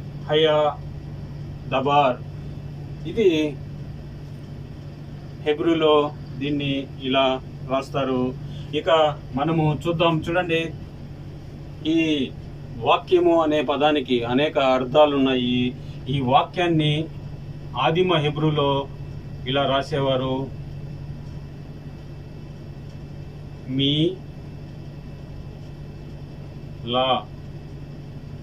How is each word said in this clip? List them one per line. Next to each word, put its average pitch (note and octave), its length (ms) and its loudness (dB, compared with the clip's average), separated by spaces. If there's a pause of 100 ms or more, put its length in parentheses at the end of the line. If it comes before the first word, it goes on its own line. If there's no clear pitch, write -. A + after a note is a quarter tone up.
(300)
హయా D3+ 280 6 (1160)
దబార్. C3+ 440 4 (920)
ఇది G#3+ 180 6 (2250)
హెబ్రూలో D#3 480 4 (480)
దీన్ని C#3+ 320 0 (340)
ఇలా C3+ 200 4 (440)
రాస్తారు. C3+ 500 0 (580)
ఇక E3 100 -2 (500)
మనము D#3 260 2 (180)
చూద్దాం. E3+ 320 4 (100)
చూడండి, E3+ 360 0 (1300)
ఈ E3 40 6 (880)
వాక్యము E3+ 480 6 (100)
అనే D3+ 140 4 (120)
పదానికి C#3 460 4 (160)
అనేక D3 240 4 (200)
అర్థాలు C#3+ 420 6
ఉన్నాయి. B2 400 4 (540)
ఈ C#3+ 40 0 (160)
వాక్యాన్ని D#3 600 4 (920)
ఆదిమ F3 280 4 (120)
హెబ్రూలో D3 460 4 (800)
ఇలా C#3 120 2 (120)
రాసేవారు C3+ 600 2 (3500)
మీ C#3 160 4 (3000)
లా, C3 160 4 (1300)